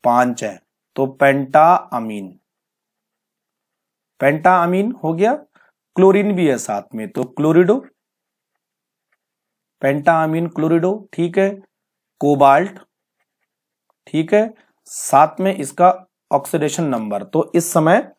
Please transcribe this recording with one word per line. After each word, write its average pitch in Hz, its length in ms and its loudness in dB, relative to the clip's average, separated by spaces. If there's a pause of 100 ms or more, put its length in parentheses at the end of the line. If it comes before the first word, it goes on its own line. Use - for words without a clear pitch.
पांच 123 400 0
हैं, 101 180 -10 (340)
तो 135 280 -4
pentamine। 135 1040 0 (1900)
pentamine 180 720 0 (100)
हो 160 100 -4
गया। 220 260 0 (560)
क्लोरीन 190 400 4
भी 175 120 0
है 127 100 0
साथ 104 380 -10
में, 110 160 -10
तो 127 120 -6
क्लोरिडो, 170 640 0 (2000)
pentamine 160 720 0
क्लोरिडो, 170 580 -2
ठीक 170 240 -4
है। 196 260 -2 (560)
कोबाल्ट, 143 600 2 (1300)
ठीक 160 260 -2
है, 220 200 0 (320)
साथ - 540 0
में 190 160 -2
इसका 180 500 0 (260)
ऑक्सीडेशन 147 520 -2
नंबर, 110 400 -6
तो - 320 -4
इस 170 180 -2
समय 165 460 2